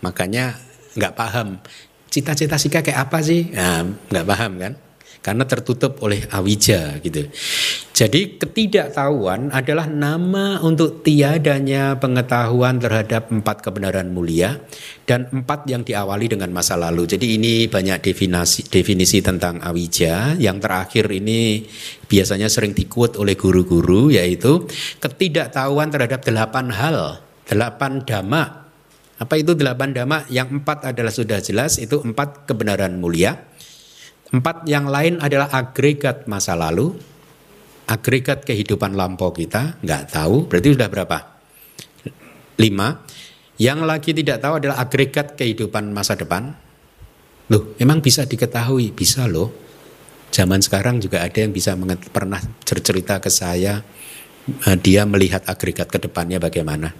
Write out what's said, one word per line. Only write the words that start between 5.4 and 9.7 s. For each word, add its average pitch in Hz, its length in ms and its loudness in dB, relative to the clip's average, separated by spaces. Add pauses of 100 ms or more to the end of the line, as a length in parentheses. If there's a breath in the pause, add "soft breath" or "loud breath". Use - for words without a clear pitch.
tertutup 127 560 -2
oleh 104 320 -2
awija 95 720 2
gitu. 76 240 -4 (640 loud breath)
Jadi 143 480 2
ketidaktahuan 143 1120 -2
adalah 147 320 0